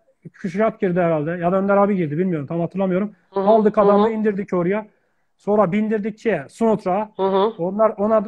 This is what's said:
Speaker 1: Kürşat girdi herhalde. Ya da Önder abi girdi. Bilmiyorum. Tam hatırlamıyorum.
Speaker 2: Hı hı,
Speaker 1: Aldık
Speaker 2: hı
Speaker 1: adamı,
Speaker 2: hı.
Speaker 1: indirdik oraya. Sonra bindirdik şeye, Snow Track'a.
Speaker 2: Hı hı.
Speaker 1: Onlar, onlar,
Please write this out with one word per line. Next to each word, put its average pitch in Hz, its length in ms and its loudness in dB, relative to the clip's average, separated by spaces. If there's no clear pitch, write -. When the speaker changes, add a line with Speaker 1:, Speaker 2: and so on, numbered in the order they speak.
Speaker 1:
Kürşat 208 480 -4
girdi 180 200 0
herhalde. 165 300 0
Ya 175 220 -2
da 190 60 0
Önder 196 180 2
abi 202 200 2
girdi. 151 220 -2
Bilmiyorum. 170 280 -2
Tam 170 140 -6
hatırlamıyorum. 185 520 -2
Speaker 2:
Hı 196 100 -4
hı, 190 40 -2
Speaker 1:
Aldık 214 320 4
Speaker 2:
hı 220 40 4
Speaker 1:
adamı, 202 260 4
Speaker 2:
hı. 226 60 0
Speaker 1:
indirdik 214 400 -4
oraya. 196 340 -2
Sonra 202 360 0
bindirdik 214 460 -2
şeye, 170 300 -2
Snow 220 360 -2
Track'a. 196 400 -4
Speaker 2:
Hı 190 60 0
hı. 196 280 2
Speaker 1:
Onlar, 202 400 0
onlar, 214 300 2